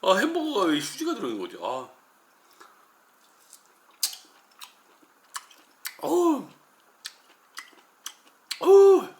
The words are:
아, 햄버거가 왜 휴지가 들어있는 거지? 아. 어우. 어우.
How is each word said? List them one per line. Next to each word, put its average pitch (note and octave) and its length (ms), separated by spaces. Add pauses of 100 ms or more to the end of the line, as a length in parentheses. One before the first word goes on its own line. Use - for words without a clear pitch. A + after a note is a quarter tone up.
아, F#3+ 120
햄버거가 D#4 480
왜 D3+ 120
휴지가 D#4 360
들어있는 A#2+ 260
거지? F2+ 220
아. B2 260 (4000)
어우. D#4 440 (2250)
어우. G4 480 (120)